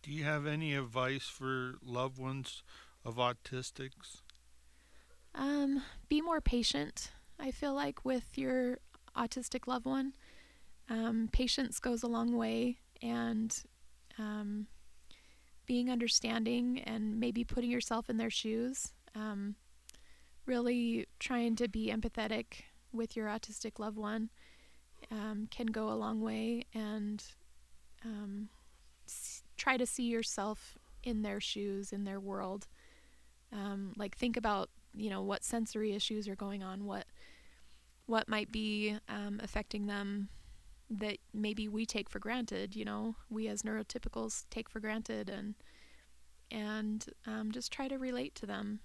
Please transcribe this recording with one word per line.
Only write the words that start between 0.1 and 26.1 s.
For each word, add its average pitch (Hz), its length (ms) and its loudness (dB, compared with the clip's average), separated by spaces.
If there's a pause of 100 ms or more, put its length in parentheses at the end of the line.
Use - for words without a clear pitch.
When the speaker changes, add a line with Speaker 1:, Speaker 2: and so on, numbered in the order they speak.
Speaker 1:
you 151 140 0
have 147 200 4
any 151 300 2
advice 131 520 2
for 131 540 -2
loved 127 380 0
ones 131 440 -4 (420)
of 117 100 -2
autistics? 127 1080 -2 (1080)
Speaker 2:
Um, 277 500 4 (260)
be 302 100 6
more 330 220 4
patient, - 720 4 (280)
I 262 120 0
feel 285 220 0
like, 285 300 0
with 254 340 0
your 254 420 4 (360)
autistic 240 520 -2
loved 247 180 0
one. 269 260 2 (760)
Um, 226 420 2
patience - 480 4
goes 240 240 2
a 240 40 0
long 233 280 4
way, 226 440 2 (220)
and, 233 560 2 (640)
um, 208 480 -2 (1000)
being 247 240 4
understanding 240 920 4
and 220 400 2
maybe 233 240 2
putting 240 260 2
yourself 233 380 2
in 226 80 2
their 226 120 4
shoes, 226 640 0 (240)
um, 208 400 -2 (920)
really 240 640 4 (140)
trying 233 340 4
to 240 140 2
be 220 200 0
empathetic 220 760 0 (280)
with 226 240 -2
your 220 120 0
autistic 214 520 -4
loved 208 160 -2
one, 220 340 0 (800)
um, 214 400 -2
can 233 180 -2
go 220 220 0
a 220 60 2
long 220 240 0